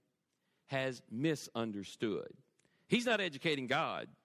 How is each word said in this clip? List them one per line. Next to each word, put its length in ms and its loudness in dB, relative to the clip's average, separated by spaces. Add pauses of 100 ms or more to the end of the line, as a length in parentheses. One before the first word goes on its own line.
(680)
has 420 -2
misunderstood. 1200 -2 (540)
He's 180 2
not 160 4
educating 460 0
God. 420 0 (160)